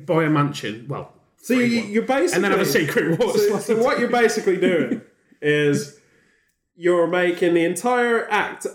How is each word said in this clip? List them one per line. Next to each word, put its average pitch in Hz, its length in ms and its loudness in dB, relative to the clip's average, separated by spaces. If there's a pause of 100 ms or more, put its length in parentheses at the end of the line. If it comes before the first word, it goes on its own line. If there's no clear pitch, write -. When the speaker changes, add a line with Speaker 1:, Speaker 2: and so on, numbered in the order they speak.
Speaker 1:
Buy 165 180 2
a 151 60 0
mansion. 143 580 -2
Well, 113 240 -10 (300)
Speaker 2:
So 240 140 -2
Speaker 1:
free 247 100 2
Speaker 2:
you, 233 160 0
Speaker 1:
one. 202 100 -10
Speaker 2:
you're 220 120 0
basically 277 320 0
Speaker 1:
And 185 100 2
then 196 60 0
have - 100 2
a 190 40 0
secret 160 540 0
water 220 180 0
Speaker 2:
so, 208 120 4
Speaker 1:
slide. 202 140 -2
Speaker 2:
so 226 200 0
what 269 160 0
you're 240 100 0
basically 226 460 2
doing 175 460 0 (200)
Speaker 1:
<laughs> - 200 -20
Speaker 2:
is 147 580 0 (760)
you're 175 300 2
making 175 460 0
the 170 120 2
entire 240 680 0
act - 420 -4